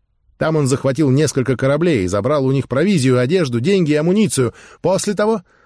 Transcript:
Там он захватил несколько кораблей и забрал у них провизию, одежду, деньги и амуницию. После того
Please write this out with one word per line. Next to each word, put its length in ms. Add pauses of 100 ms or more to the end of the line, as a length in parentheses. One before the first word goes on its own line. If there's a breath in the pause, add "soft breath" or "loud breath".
(380)
Там 180
он 120
захватил 420
несколько 480
кораблей 480
и 20
забрал 380
у 80
них 160
провизию, 500
одежду, 400
деньги 320
и 40
амуницию. 580 (260 loud breath)
После 340
того 280 (240 soft breath)